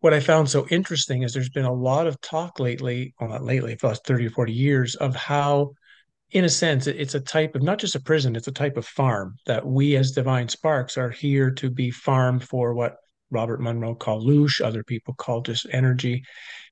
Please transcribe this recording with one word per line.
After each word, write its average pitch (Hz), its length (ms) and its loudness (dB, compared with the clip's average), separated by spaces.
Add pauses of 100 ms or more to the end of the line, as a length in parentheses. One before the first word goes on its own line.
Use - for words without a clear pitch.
what 160 120 6
I 151 60 6
found 156 320 4
so - 180 2
interesting 160 540 -2
is 120 100 -2
there's 127 160 -4
been 131 160 -2
a 127 80 0
lot 131 360 0
of 143 120 -4
talk 170 380 -6
lately, 127 600 -4
well, 113 100 -6
not 120 140 -8
lately, 120 320 -2
for - 60 -16
the - 60 2
last 110 160 -4
thirty 120 220 2
or 113 40 -4
forty 113 220 -2
years, 131 440 2
of 135 180 -2
how, 143 560 0 (640)
in 185 120 4
a 170 40 4
sense, 147 400 2
it, 139 80 -4
it's 139 180 -6
a 143 60 -2
type 156 340 0
of, 123 80 -2
not 185 160 0
just 208 160 -4
a 147 60 -4
prison, 135 340 2
it's 117 140 -6
a 135 40 -8
type 139 240 -4
of 117 80 -6
farm 107 520 -2 (100)
that 113 180 -2
we 139 320 2
as 135 140 2
divine 127 380 0
sparks 139 500 -2
are 123 120 -2
here 139 420 2
to 131 180 -4
be 127 200 -2
farmed 127 520 2
for 120 320 -2
what 117 220 -2 (340)
Robert 117 320 -2
Monroe 117 320 -4
called 110 320 -2
loosh, 147 340 4
other 110 240 -2
people 123 300 -8
call 117 260 -4
just 117 300 -6
energy. 127 520 0 (500)